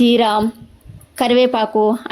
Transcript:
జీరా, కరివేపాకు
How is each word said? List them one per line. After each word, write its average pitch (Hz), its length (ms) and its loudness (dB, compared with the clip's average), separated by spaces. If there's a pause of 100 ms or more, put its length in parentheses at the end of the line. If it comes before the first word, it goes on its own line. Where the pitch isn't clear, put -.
జీరా, 233 320 2 (880)
కరివేపాకు 240 640 0 (260)